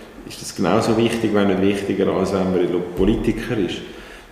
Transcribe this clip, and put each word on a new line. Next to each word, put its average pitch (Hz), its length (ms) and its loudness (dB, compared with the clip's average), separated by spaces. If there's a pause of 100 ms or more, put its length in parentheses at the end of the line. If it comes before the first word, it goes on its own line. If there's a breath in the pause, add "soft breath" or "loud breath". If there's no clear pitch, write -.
(300 loud breath)
ist - 120 -14
das - 140 -12
genauso 104 420 2
wichtig, 113 380 2
wenn 101 140 4
nicht 92 140 2
wichtiger, 98 500 0
als 92 200 0
wenn 92 200 0
man 90 160 2 (280)
Politiker 110 600 0
ist. 87 200 -2 (540 loud breath)